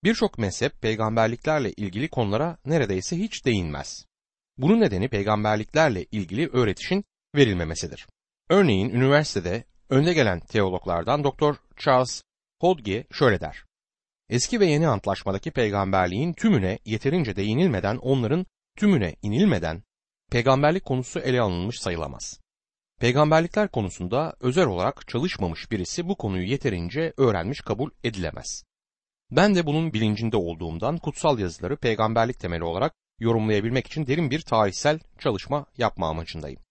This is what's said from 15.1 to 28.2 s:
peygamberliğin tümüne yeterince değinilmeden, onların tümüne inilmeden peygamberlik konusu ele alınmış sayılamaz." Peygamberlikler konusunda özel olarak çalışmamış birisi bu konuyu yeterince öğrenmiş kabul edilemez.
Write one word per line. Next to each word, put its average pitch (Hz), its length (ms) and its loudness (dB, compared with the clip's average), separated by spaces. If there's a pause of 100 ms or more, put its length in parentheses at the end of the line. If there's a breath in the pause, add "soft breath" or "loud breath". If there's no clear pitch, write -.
peygamberliğin 101 840 0
tümüne 113 520 2
yeterince 117 520 -2
değinilmeden, 107 600 0
onların 135 500 0 (300)
tümüne 143 460 2
inilmeden 104 600 0 (480)
peygamberlik 135 540 2
konusu 127 360 -4
ele 123 200 0
alınmış 98 400 -2
sayılamaz." 82 600 -8 (600)
Peygamberlikler 151 680 2
konusunda 107 720 -4
özel 143 260 2
olarak 98 420 -2
çalışmamış 110 640 -4
birisi 110 380 -4
bu 196 80 -2
konuyu 92 320 -4
yeterince 127 680 -4
öğrenmiş 107 440 0
kabul 113 300 -4 (140)
edilemez. 90 600 -6 (680)